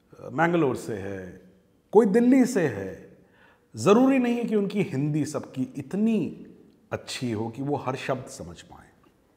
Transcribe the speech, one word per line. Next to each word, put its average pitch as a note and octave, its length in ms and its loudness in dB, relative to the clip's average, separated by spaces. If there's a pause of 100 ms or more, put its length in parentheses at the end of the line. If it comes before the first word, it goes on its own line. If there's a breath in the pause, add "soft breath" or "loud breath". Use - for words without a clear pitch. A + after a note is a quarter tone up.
(200)
अ, - 120 -14
मैंगलोर D#3 440 2
से - 180 -8
है, F#2+ 560 -12 (420)
कोई A3+ 140 8
दिल्ली B3 380 6
से F#3 220 2
है, G2 520 -8 (580 soft breath)
ज़रूरी A#3 420 4
नहीं A#3+ 180 0
है A#3+ 80 -4
कि G#3+ 120 -2
उनकी G3+ 260 0
हिंदी D3 420 -2
सबकी - 380 -8
इतनी F#3 840 -4 (460)
अच्छी A#2 400 -6
हो A2 160 -4
कि B2+ 140 -10
वो C#3 140 -2
हर C3 200 -6
शब्द C3 300 -6
समझ E2+ 360 -16
पाएं। - 460 -20 (280)